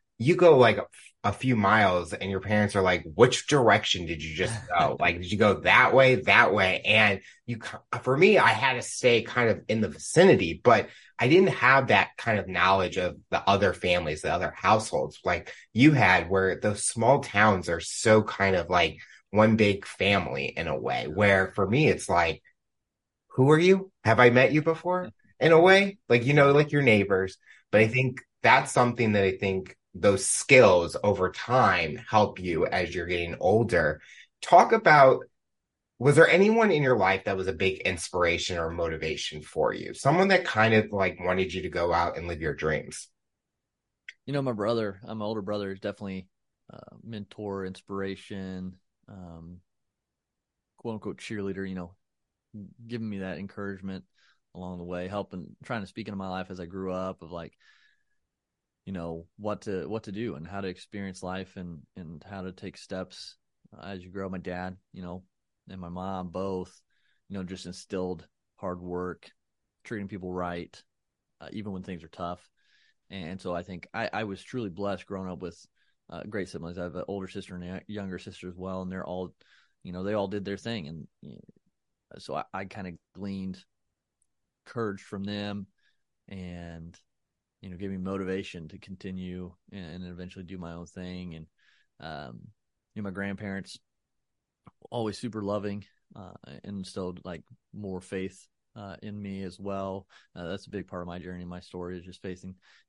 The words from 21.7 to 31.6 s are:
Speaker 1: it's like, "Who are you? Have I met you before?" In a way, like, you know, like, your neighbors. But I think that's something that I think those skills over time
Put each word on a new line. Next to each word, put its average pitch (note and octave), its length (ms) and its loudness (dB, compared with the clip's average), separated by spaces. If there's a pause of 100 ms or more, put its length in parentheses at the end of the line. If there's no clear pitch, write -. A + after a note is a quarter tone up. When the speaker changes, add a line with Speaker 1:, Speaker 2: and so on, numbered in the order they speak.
Speaker 1:
it's F#2 220 0
like, E2+ 320 0 (920)
"Who C3 160 4
are D#3 80 6
you? F#3+ 320 4 (140)
Have A2+ 160 4
I B2 100 10
met B2+ 220 4
you D3+ 100 2
before?" F3 480 -4 (280)
In D#3+ 140 4
a D#3+ 80 10
way, G3 380 6 (120)
like, A#2+ 140 4
you C#3+ 100 4
know, C#3+ 180 8
like, D3+ 200 4
your C#3+ 100 2
neighbors. G2+ 560 2 (320)
But A2 120 6
I A2 60 4
think B2+ 320 -2 (220)
that's C3 300 4
something A#2+ 400 2
that G2+ 120 4
I F#2+ 120 2
think F#2+ 400 -4 (160)
those F#2+ 320 2
skills F#2+ 800 4
over F#2 300 0
time F#2 640 0 (120)